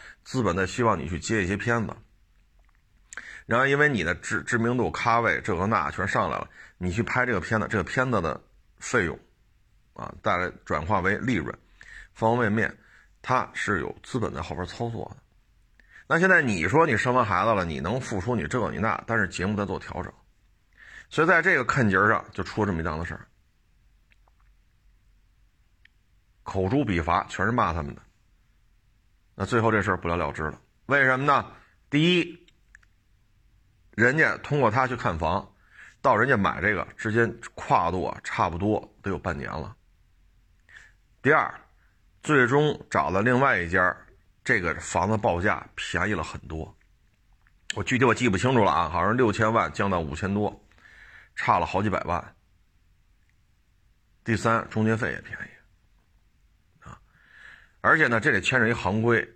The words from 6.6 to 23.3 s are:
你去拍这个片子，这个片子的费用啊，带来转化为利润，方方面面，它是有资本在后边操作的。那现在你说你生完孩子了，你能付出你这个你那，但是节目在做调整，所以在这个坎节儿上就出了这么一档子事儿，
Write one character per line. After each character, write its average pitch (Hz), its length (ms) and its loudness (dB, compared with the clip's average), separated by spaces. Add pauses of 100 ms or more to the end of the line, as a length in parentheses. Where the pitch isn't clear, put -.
你 90 140 -4
去 104 100 -2
拍 127 240 -2
这 127 60 -2
个 101 80 0
片 107 220 -2
子， 76 80 -2
这 110 80 -2
个 90 60 0
片 131 280 -2
子 110 80 0
的 80 220 -4 (380)
费 110 260 0
用 78 120 -4 (760)
啊， - 280 -12
带 101 140 0
来 90 160 -2 (140)
转 78 200 -4
化 98 140 0
为 95 200 0
利 123 160 -2
润， 69 220 -4 (560)
方 113 180 0
方 120 80 2
面 110 120 2
面， 110 260 -2 (440)
它 127 320 -2
是 98 260 -2
有 - 240 -6
资 - 160 -6
本 101 140 -4
在 71 80 -6
后 85 120 -8
边 85 140 -6
操 117 220 -8
作 110 260 -10
的。 - 80 -20 (840)
那 160 140 0
现 185 100 4
在 175 120 6
你 95 260 0
说 151 180 4
你 123 120 2
生 123 160 0
完 123 120 4
孩 98 200 0
子 113 80 4
了， 95 100 2
你 78 160 -4
能 95 200 -4
付 113 200 -6
出 117 160 -2
你 87 100 -2
这 123 140 -4
个 98 100 -2
你 57 80 -8
那， 98 300 -2
但 113 100 0
是 101 100 0
节 87 180 -6
目 104 100 -2
在 101 100 -2
做 92 140 -6
调 - 240 -10
整， - 100 -14 (960)
所 151 140 0
以 160 40 2
在 170 140 6
这 180 140 4
个 131 80 2
坎 113 260 2
节 95 80 4
儿 104 120 6
上 107 140 2 (100)
就 98 100 -4
出 - 180 -4
了 101 60 2
这 98 60 0
么 80 80 -4
一 - 20 -4
档 80 160 -4
子 80 60 -8
事 - 80 -10
儿， - 120 -16 (3250)